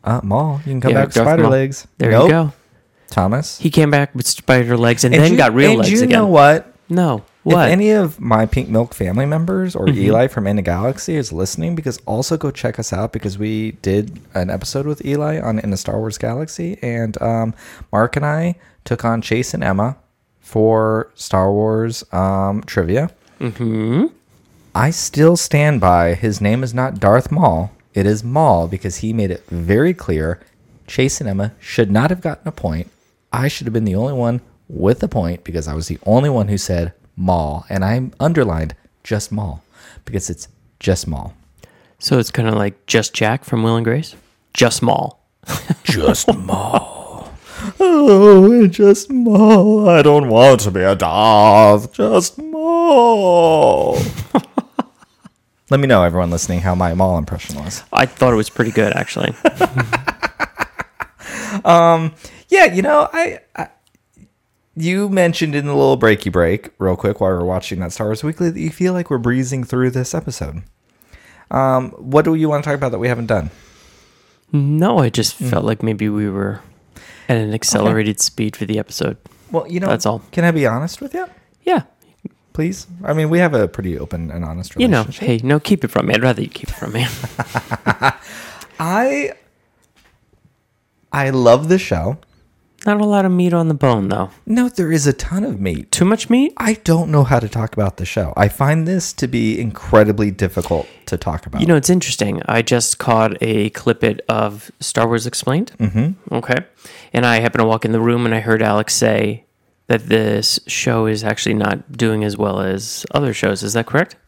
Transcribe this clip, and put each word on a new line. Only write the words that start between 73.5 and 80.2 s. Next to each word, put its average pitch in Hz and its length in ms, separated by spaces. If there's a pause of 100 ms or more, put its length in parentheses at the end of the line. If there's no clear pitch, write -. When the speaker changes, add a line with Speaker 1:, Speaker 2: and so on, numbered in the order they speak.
Speaker 2:
No, 156 460
I 127 100
just - 320
Speaker 1:
Mm. 127 80
Speaker 2:
felt 117 160
like 110 180
maybe 107 260
we 104 200
were 98 320 (640)
at 120 100
an 107 160
accelerated 107 640
Speaker 1:
Okay. - 80
Speaker 2:
speed - 320
for 110 100
the 104 140
episode. - 380 (340)
Speaker 1:
Well, - 160
you 170 140
know, 190 60
Speaker 2:
That's - 180
all. 110 160 (100)